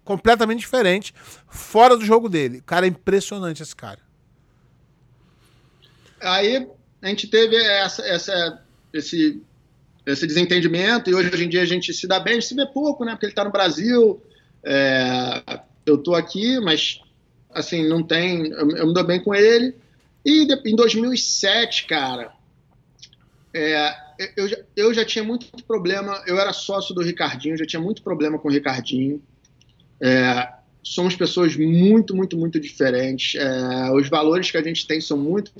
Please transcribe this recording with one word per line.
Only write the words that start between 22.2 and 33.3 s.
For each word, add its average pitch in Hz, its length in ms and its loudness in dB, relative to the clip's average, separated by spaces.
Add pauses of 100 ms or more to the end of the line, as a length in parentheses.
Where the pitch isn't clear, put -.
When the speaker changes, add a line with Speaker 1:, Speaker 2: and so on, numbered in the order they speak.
Speaker 2:
é, 151 380 0 (460)
eu 196 100 -2
já, 196 100 -4 (180)
eu 220 180 2
já 220 100 0
tinha 220 200 -4
muito 233 240 -6 (160)
problema, 196 640 -4
eu 180 120 0
era 196 140 0
sócio 196 400 -6
do 180 80 -4
Ricardinho, 160 540 -4
eu 160 40 -6
já 160 60 -2
tinha 160 160 -6
muito 208 220 -6
problema 151 340 -2
com 156 100 -6
o 143 40 0
Ricardinho. 135 720 -2 (800)
É, 127 480 2 (360)
somos 180 320 -2
pessoas 170 400 0
muito, 180 600 4
muito, 185 220 -2
muito 165 220 -2
diferentes. 131 760 -2